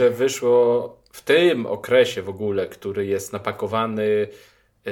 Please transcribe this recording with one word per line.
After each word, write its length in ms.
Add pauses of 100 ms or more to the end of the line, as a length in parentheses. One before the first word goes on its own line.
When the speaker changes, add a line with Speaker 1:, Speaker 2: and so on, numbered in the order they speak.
Speaker 1:
temu. 120
Speaker 2:
wyszło 800 (160)
w 100
tym 440
okresie 560
w 60
ogóle, 380
który 400
jest 260
napakowany, 960 (640)